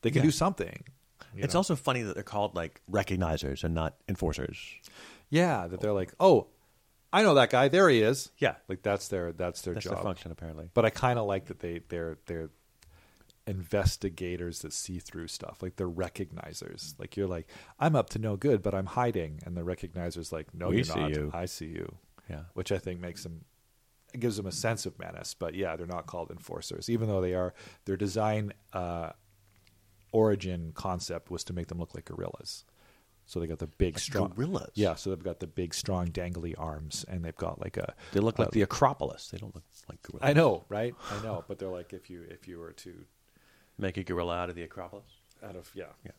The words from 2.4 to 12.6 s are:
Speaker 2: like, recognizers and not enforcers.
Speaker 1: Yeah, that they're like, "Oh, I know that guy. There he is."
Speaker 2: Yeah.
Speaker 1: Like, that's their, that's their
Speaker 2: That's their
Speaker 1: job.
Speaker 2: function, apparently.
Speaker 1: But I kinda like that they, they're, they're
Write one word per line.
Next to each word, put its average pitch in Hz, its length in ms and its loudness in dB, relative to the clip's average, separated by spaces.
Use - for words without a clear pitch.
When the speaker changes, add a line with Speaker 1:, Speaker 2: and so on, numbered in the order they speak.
Speaker 2:
like, 85 340 -4
recognizers 87 760 2
and 82 100 2
not 80 220 0
enforcers. 82 500 -2
Speaker 1:
Yeah, 147 360 4
that 92 140 -6
they're 107 140 2
like, 92 260 0
"Oh, 170 280 8
I 202 80 8
know 185 120 10
that 127 160 10
guy. 131 180 8
There 180 200 10
he 117 140 10
is." 131 360 4
Speaker 2:
Yeah. 104 180 2
Speaker 1:
Like, 95 140 -6
that's 101 260 0
their, 87 240 -2
that's 87 300 -4
their 90 120 -4
Speaker 2:
That's 82 120 -6
their 87 80 -2
Speaker 1:
job. 87 100 -4
Speaker 2:
function, 90 280 -6
apparently. 80 420 -12
Speaker 1:
But 117 100 6
I 110 60 8
kinda 120 320 2
like 98 240 -2
that - 140 -12
they, 85 280 -6
they're, 82 380 -6
they're 82 240 -6